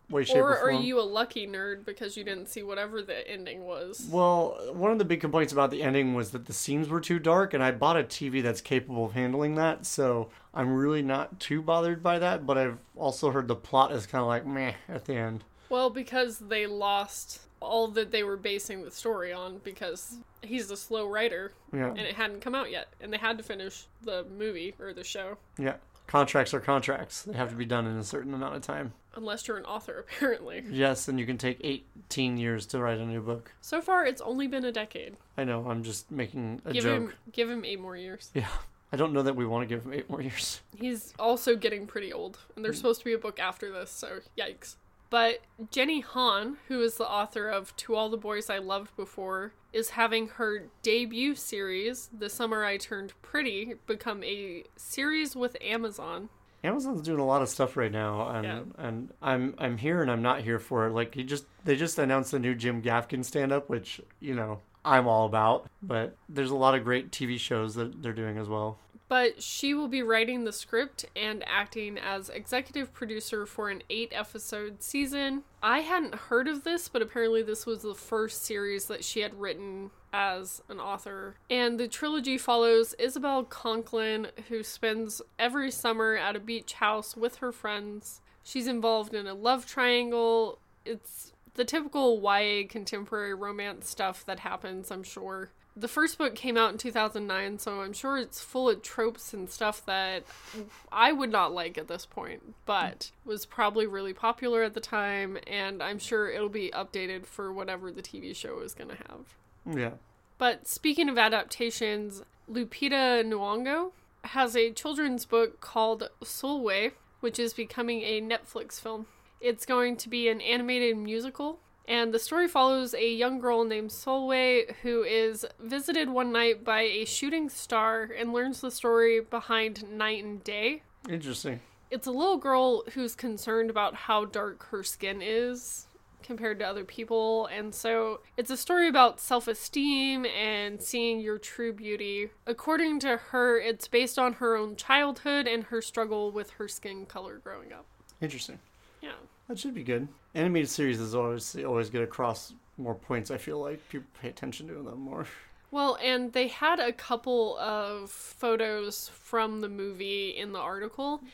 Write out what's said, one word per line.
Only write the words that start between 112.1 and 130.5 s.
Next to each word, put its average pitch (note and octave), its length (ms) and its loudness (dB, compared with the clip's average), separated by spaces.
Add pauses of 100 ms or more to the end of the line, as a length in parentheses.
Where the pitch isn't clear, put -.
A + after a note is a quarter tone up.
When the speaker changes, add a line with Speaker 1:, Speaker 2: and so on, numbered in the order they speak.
Speaker 2:
Lupita B3 720 2
Nyong'o A#3 680 0 (340)
has B3 320 2
a A3+ 140 6
children's C#4 540 -2
book A3+ 360 4
called A3 480 0 (140)
Solway, B3 680 0 (300)
which A#3 180 0
is A#3 140 0
becoming A#3 480 -2
a A3 180 -2
Netflix - 600 -6
film. A3 240 -8 (340)
It's A#3+ 260 0
going B3 320 4
to A#3 120 -10
be A#3 180 2
an A3 140 2
animated A#3+ 560 2
musical, B3+ 600 -4 (280)
and A#3 260 2
the A3+ 60 2
story E4+ 280 2
follows C4 460 4
a A#3 160 2
young B3 300 2
girl A#3 240 4
named G#3+ 280 -2
Solway B3+ 880 2
who A#3 220 2
is A3 420 2 (140)
visited C#4 500 0
one B3 220 2
night A#3 320 4
by A3+ 180 4
a G#3+ 240 0
shooting D4 440 -2
star A3 540 2
and A#3 300 -4
learns B3+ 280 0
the B3+ 100 -4
story A#3 500 6
behind A3 720 -2
Night G#3+ 320 0
and G#3 200 -8
Day. A3 400 0 (260)